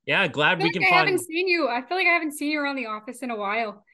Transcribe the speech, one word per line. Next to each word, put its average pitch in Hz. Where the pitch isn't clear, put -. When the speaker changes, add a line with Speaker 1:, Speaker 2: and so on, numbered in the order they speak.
Speaker 1:
Yeah, 170
glad 147
Speaker 2:
I -
feel -
Speaker 1:
we 339
Speaker 2:
like 339
Speaker 1:
can 185
Speaker 2:
I 381
Speaker 1:
find 370
Speaker 2:
haven't 370
seen 349
you. 339
I 240
feel 349
like 359
I 339
haven't 330
seen 294
you 302
around 277
the 247
office 220
in 247
a 226
while. 208